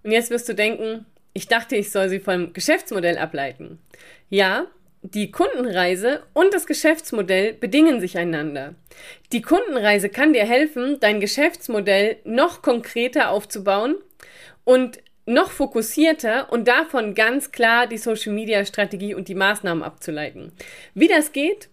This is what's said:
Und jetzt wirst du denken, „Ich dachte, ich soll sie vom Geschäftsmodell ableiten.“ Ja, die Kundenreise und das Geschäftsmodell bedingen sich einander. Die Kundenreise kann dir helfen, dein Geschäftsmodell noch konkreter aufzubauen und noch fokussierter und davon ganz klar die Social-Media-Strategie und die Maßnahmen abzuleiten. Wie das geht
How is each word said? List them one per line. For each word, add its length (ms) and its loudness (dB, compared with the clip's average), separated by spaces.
Und 80 -10
jetzt 220 0
wirst 180 -6
du 60 -6
denken, 500 -2
„Ich 140 -10
dachte, 280 -2
ich 160 -2
soll 180 0
sie 100 -4
vom 340 -4
Geschäftsmodell 640 -2
ableiten.“ 580 -8
Ja, 380 2
die 260 -6
Kundenreise 920 -2
und 220 4
das 100 -2
Geschäftsmodell 880 0
bedingen 480 2
sich 160 -6
einander. 560 -4
Die 120 -2
Kundenreise 680 2
kann 240 4
dir 100 4
helfen, 560 0
dein 200 2
Geschäftsmodell 1040 0
noch 400 0
konkreter 680 0
aufzubauen 680 -2
und 340 4
noch 240 2
fokussierter 1000 0
und 160 0
davon 460 0
ganz 380 0
klar 340 2
die 140 -10
Social-Media-Strategie 1120 -4
und 140 -10
die 80 -10
Maßnahmen 480 0
abzuleiten. 680 -10
Wie 120 6
das 240 2
geht 420 -4